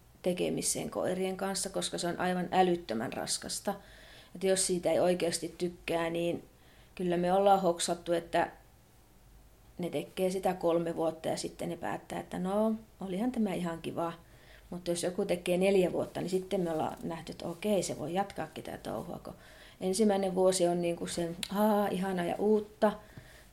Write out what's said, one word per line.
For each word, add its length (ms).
tekemiseen 680
koirien 480
kanssa, 320
koska 280
se 100
on 120
aivan 320
älyttömän 600
raskasta. 640
Et 80
jos 240
siitä 240
ei 80
oikeasti 580
tykkää, 520
niin 340
kyllä 220
me 160
ollaan 280
hoksattu, 520
että 380
ne 80
tekee 400
sitä 240
kolme 420
vuotta 320
ja 100
sitten 320
ne 80
päättää, 420
että 200
no, 360
olihan 320
tämä 220
ihan 280
kiva. 320
Mutta 220
jos 120
joku 220
tekee 320
neljä 340
vuotta, 300
niin 80
sitten 320
me 100
ollaan 320
nähty, 280
että 160
okei, 360
se 160
voi 140
jatkaakin 500
tätä 140
touhua. 460
Kun 100
ensimmäinen 540
vuosi 320
on 140
niinku 260
sen, 300
aa, 320
ihana 360
ja 160
uutta. 520